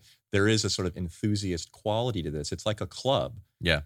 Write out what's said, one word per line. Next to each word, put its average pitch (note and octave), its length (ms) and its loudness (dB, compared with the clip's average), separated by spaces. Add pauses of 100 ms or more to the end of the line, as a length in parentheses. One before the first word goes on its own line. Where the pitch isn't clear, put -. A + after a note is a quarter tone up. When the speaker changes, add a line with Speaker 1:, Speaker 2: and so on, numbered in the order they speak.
(340)
Speaker 1:
there G2+ 160 6
is A2 160 4
a G2 40 2
sort F#2 160 -2
of F2 120 -4
enthusiast F#2 760 -2
quality A2 520 -2
to D#2 80 -4
this. D2 200 -4
It's - 140 -6
like G#2+ 160 -2
a F#2 60 -4
club. A2+ 500 0 (240)
Speaker 2:
Yeah. D#2+ 240 4